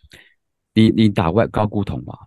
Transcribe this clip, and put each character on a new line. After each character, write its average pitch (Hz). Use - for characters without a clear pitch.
你， 110
你 107
打 90
外 104
睾 107
固 104
酮 65
嘛， -